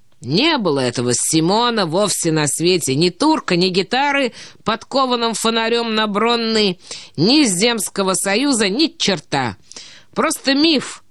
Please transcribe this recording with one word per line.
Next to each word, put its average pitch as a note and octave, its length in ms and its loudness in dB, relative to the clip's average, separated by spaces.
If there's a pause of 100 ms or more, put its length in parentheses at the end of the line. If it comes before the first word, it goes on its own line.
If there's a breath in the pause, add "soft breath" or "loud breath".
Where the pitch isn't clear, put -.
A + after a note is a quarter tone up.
(200)
Не B3 380 0
было E3 200 0
этого B2 360 -2
Симона G#3 720 0
вовсе E3+ 460 0
на D#3 160 0
свете. D#3 480 0
Ни F3 160 2
турка, C#4 460 0
ни F#3 140 2
гитары, C4+ 640 -2 (280 loud breath)
подкованным A#3 720 -2
фонарем A3+ 600 0
на A3 100 0
Бронной, A3 720 0 (380 loud breath)
ни B3 260 4
Земского G3+ 720 0
союза, A3 540 0
ни C4 180 0
черта. C#3+ 680 -4 (580 loud breath)
Просто C#4 400 0
миф, C#4+ 560 0